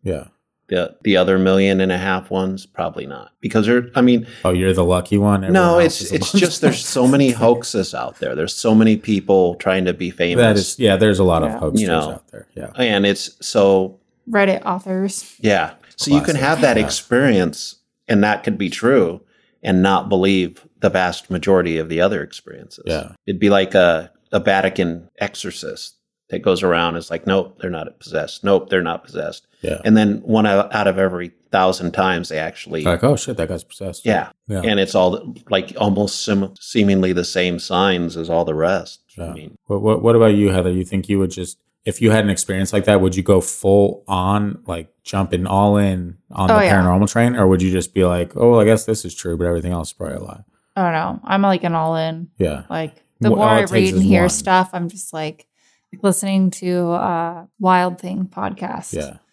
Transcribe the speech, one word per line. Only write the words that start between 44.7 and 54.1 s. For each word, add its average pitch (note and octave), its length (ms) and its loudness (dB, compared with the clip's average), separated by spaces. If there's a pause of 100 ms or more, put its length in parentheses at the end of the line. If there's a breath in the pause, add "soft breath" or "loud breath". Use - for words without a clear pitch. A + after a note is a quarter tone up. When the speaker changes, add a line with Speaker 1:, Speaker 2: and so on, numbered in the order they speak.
Speaker 1:
jumping F#2 420 -2
all G2+ 320 2
in F#2 400 -2 (120)
on F#2+ 200 0
Speaker 3:
Oh, G#3+ 80 4
Speaker 1:
the G3+ 80 4
Speaker 3:
yeah. G2+ 160 4
Speaker 1:
paranormal F2+ 280 2
train? A#2+ 260 2
Or G2+ 120 4
would F#2 140 4
you F#2 100 0
just F2+ 220 -4
be F#2+ 100 2
like, F2 320 -2
"Oh, A#2+ 140 4
well, A#2 100 6
I G#2 60 4
guess G#2+ 180 2
this A2 220 -4
is F2 80 -12
true, E2+ 240 -8
but F2 80 -2
everything F2 260 -2
else E2 160 -6
is - 60 -14
probably D#2 220 -10
a - 40 -10
lie"? - 240 -18 (320)
Speaker 3:
I G3 60 -2
don't E3+ 100 0
know. D#3+ 320 -6
I'm, G3 160 -2
like, F#3+ 240 0
an E3+ 100 -2
all D#3+ 220 -2
in. D#3+ 400 -6
Speaker 1:
Yeah. D2+ 320 -4
Speaker 3:
Like, D#3+ 340 -10 (180)
the A2+ 100 2
Speaker 1:
Well, G#3 80 4
Speaker 3:
more G#3+ 100 4
Speaker 1:
all A3+ 60 4
Speaker 3:
I A3+ 60 4
Speaker 1:
it - 20 -
takes F#3+ 100 -2
Speaker 3:
read F#3+ 220 2
and F#3+ 80 2
Speaker 1:
is G3 60 4
Speaker 3:
hear F#3 160 6